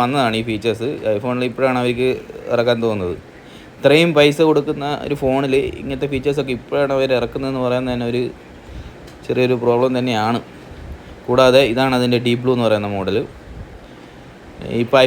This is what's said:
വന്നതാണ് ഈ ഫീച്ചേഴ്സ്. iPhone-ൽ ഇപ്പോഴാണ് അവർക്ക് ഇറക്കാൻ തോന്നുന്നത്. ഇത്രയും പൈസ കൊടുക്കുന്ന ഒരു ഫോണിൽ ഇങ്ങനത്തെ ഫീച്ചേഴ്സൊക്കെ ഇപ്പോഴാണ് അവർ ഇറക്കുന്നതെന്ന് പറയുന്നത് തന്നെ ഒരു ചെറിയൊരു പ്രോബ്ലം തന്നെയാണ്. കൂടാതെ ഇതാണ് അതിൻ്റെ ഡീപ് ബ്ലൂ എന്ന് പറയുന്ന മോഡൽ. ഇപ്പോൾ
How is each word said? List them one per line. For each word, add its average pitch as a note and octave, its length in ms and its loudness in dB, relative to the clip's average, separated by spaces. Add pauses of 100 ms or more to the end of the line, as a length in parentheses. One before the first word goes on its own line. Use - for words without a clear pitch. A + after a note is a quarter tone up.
വന്നതാണ് B2 360 0
ഈ - 80 -8
ഫീച്ചേഴ്സ്. A2 400 -2 (280)
iPhone-ൽ B2 340 -4
ഇപ്പോഴാണ് B2+ 320 0
അവർക്ക് B2 260 0 (460)
ഇറക്കാൻ A#2+ 280 2
തോന്നുന്നത്. G2 320 -2 (600)
ഇത്രയും D#3+ 400 4
പൈസ D3 200 4 (120)
കൊടുക്കുന്ന D3 360 0 (200)
ഒരു C#3+ 160 -2
ഫോണിൽ C3+ 340 0
ഇങ്ങനത്തെ C3+ 560 -4
ഫീച്ചേഴ്സൊക്കെ C3+ 460 -2
ഇപ്പോഴാണ് C#3 400 -2
അവർ C3+ 200 0
ഇറക്കുന്നതെന്ന് C3+ 480 -4
പറയുന്നത് B2+ 280 0
തന്നെ A#2+ 180 -4
ഒരു B2 100 0 (1040)
ചെറിയൊരു B2+ 380 2
പ്രോബ്ലം A#2+ 340 4
തന്നെയാണ്. A#2 420 0 (840)
കൂടാതെ B2+ 360 6 (100)
ഇതാണ് C3 280 0
അതിൻ്റെ B2 280 2
ഡീപ് A#2+ 160 0
ബ്ലൂ B2+ 120 2
എന്ന് A#2+ 120 0
പറയുന്ന G#2 280 0
മോഡൽ. F#2+ 220 -2 (1700)
ഇപ്പോൾ A#2+ 240 4